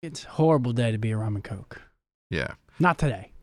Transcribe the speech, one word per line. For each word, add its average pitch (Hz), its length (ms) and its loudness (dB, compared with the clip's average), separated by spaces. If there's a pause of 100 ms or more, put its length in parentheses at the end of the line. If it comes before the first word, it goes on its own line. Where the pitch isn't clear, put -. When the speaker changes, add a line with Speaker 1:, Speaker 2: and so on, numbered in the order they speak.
Speaker 1:
It's 160 220 -12
a - 60 -18
horrible 151 420 4
day 117 220 2
to 110 40 -2
be 110 140 -2
a 110 60 0
rum 107 180 -2
and 101 80 -6
coke. - 380 -12 (480)
Speaker 2:
Yeah. 76 240 -4 (260)
Speaker 1:
Not 170 180 4
today. 110 340 -2 (120)